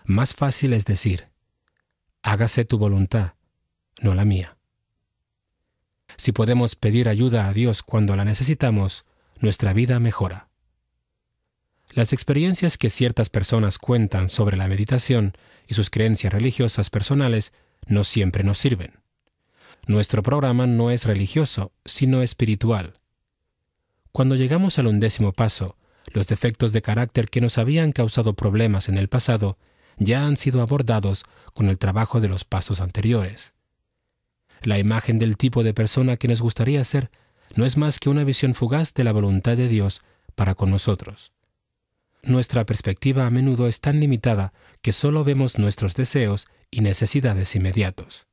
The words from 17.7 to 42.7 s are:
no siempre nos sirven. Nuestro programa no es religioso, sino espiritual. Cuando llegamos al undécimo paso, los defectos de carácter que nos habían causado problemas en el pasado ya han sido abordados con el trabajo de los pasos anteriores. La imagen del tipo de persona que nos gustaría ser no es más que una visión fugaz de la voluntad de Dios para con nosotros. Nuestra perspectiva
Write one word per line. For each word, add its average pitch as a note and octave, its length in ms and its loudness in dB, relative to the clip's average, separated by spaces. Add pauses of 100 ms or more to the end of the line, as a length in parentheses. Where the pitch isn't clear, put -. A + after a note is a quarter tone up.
no G2+ 160 2
siempre G2 400 0
nos G2 140 0
sirven. G#2 420 -4 (880)
Nuestro G#2 360 2
programa B2+ 440 2
no A#2 240 2
es A#2+ 140 -2
religioso, G2+ 680 -2 (100)
sino C3 380 0
espiritual. G#2+ 720 0 (1160)
Cuando C3 240 2
llegamos D#3+ 420 0
al B2+ 100 2
undécimo G#2 440 2
paso, G#2 460 -2 (360)
los G2 140 0
defectos A2+ 460 0
de A2 80 0
carácter A#2 480 -2
que B2 120 -2
nos A#2 160 0
habían D3+ 340 2
causado A2 440 0
problemas G#2 540 0
en G2 80 0
el G2 100 0
pasado G#2 500 -2 (400)
ya A#2+ 280 0
han D3 120 0
sido B2+ 240 0
abordados A2+ 600 0 (300)
con G2+ 160 0
el F#2+ 80 0
trabajo G#2 420 0
de A2 80 2
los F#2 160 -4
pasos F#2 380 -4
anteriores. G2+ 720 -2 (1080)
La G#2 180 0
imagen A2 380 0
del A2 200 0
tipo B2 260 0
de A2 100 0
persona B2 440 0
que B2 100 -4
nos A#2 140 0
gustaría B2 420 0
ser C3+ 260 -2 (460)
no A2+ 100 2
es C3 120 0
más D3+ 220 0
que C#3+ 100 -2
una D3 140 2
visión C3+ 300 0
fugaz C#3 400 -2
de B2+ 100 0
la A2+ 80 2
voluntad G#2 460 2
de B2 100 2
Dios G2+ 340 0 (340)
para F#2+ 200 0
con F#2+ 140 0
nosotros. - 640 -2 (920)
Nuestra B2 420 0
perspectiva B2+ 600 -2